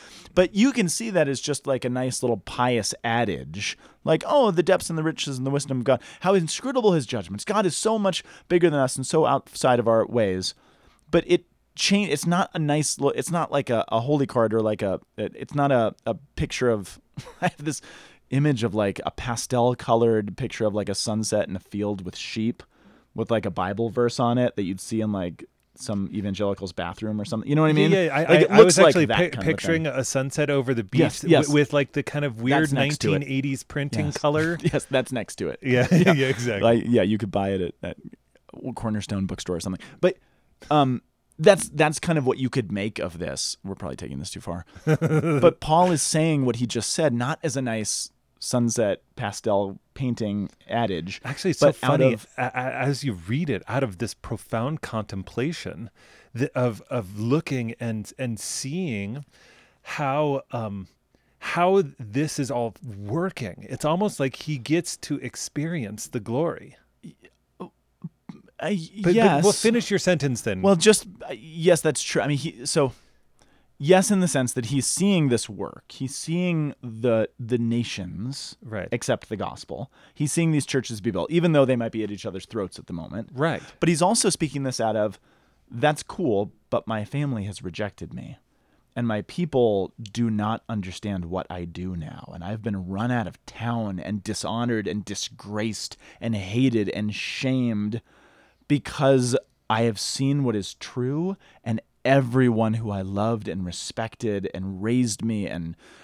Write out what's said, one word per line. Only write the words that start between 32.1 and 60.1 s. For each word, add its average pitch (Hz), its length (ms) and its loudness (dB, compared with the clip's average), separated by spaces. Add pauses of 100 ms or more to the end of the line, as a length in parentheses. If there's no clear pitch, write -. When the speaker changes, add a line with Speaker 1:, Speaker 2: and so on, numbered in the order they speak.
Speaker 2:
of 113 160 -6
weird 135 220 4
Speaker 1:
That's 143 100 0
next 139 280 2
to - 80 2
it. 143 100 2
Speaker 2:
nineteen 139 180 -6
eighties 135 260 -2
printing 147 420 -4
Speaker 1:
Yes. 147 120 -4
Speaker 2:
color. 156 420 2
Speaker 1:
<laughs> - 40 -4
Yes, 156 260 0
that's 131 220 0
next 117 240 -8
to 90 140 -4
it. 60 120 -8
Speaker 2:
Yeah, 123 280 4
<laughs> - 20 -4
Speaker 1:
Yeah. 180 220 6
Speaker 2:
yeah, 135 140 2
exactly. 120 340 -2 (160)
Speaker 1:
Like, 110 100 0
yeah, 117 160 4
you 104 160 2
could 104 100 -4
buy 98 200 0
it 98 120 -2 (220)
at, 85 140 -10 (640)
at 123 120 -8
Cornerstone 104 540 -2
Bookstore 90 300 -4
or - 20 -6
something. 92 220 -6 (200)
But, 180 160 4 (540)
um, 135 320 2 (340)
that's, 175 320 6
that's 151 300 2
kind 165 180 0
of 139 80 0
what 127 140 2
you 127 100 0
could 110 220 -2
make 101 260 -4
of 85 220 -6
this. 69 440 -6
We're 95 120 -8
probably 87 220 -8
taking 67 200 -10
this 78 140 -8
too 90 100 -12
far. 87 240 -8 (100)
Speaker 2:
<laughs> - 100 -18
Speaker 1:
But 156 720 2
Paul 175 320 4
is 156 100 0
saying 156 440 0
what 120 100 0
he 120 100 -2
just 110 260 -4
said, 156 220 2
not 123 300 -2
as 147 140 -4
a 135 40 -2
nice 113 480 -4 (300)
sunset 117 640 0 (140)
pastel 101 640 -2 (140)
painting 107 560 -4 (180)
adage, 98 560 -4
Speaker 2:
Actually, 143 280 -4
it's - 100 -4
Speaker 1:
but 139 160 6
Speaker 2:
so 131 100 -4
Speaker 1:
out 135 120 4
Speaker 2:
funny, 131 140 4
Speaker 1:
of 110 140 -8 (100)
Speaker 2:
a-, 131 40 -2
a-, 127 420 -4
as 135 200 -2
you 135 100 -2
read 113 360 -4
it, 98 200 -2
out 123 140 -2
of 98 160 -4
this 110 140 -4
profound 120 680 -6
contemplation 107 1080 -6 (480)
th-, 135 160 -2
of, 123 360 0
of 101 300 -6
looking 120 600 -2
and, 110 400 -6
and 120 200 -6
seeing 135 840 -6 (580)
how, 143 600 -2 (100)